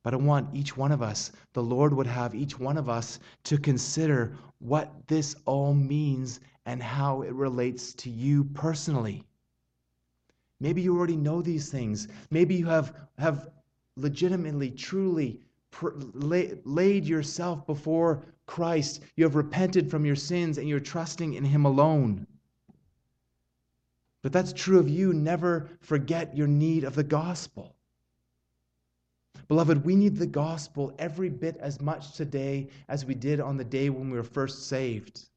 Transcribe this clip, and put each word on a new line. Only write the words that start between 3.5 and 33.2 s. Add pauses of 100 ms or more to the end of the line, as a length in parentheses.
consider (220)
what (180)
this
all
means (260)
and
how
it
relates
to
you
personally. (1400)
Maybe
you
already
know
these
things. (240)
Maybe
you
have, (220)
have (480)
legitimately,
truly (300)
pr-, (240)
la-,
laid
yourself
before (220)
Christ. (160)
You
have
repented
from
your
sins
and
you're
trusting
in
him
alone. (2000)
But
that's
true
of
you.
Never (100)
forget
your
need
of
the
gospel. (1700)
Beloved,
we
need
the
gospel
every
bit
as
much
today (220)
as
we
did